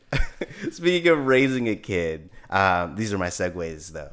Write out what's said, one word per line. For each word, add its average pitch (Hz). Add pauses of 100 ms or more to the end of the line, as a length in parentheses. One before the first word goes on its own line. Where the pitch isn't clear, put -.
(120)
<laughs> -
speaking 170
of 147
raising 131
a 104
kid, 82 (220)
um, 90
these 107
are 101
my 90
segues, 85
though, 73